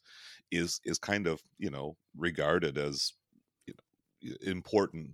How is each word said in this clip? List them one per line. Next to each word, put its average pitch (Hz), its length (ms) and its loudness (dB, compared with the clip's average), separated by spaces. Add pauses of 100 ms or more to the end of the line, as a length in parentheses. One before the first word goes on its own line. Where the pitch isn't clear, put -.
(500)
is, 85 340 0
is 82 140 -2
kind 101 300 0
of, 80 140 0 (180)
you 92 100 -2
know, 69 260 -8 (200)
regarded 78 640 2
as, 73 360 -2 (540)
you - 80 -14
know, - 560 -16 (160)
i-, - 20 -2
important 90 640 2